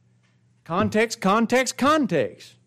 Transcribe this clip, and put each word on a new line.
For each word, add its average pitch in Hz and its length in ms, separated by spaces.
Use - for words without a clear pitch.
Context, 214 560
context, 233 580
context. 233 800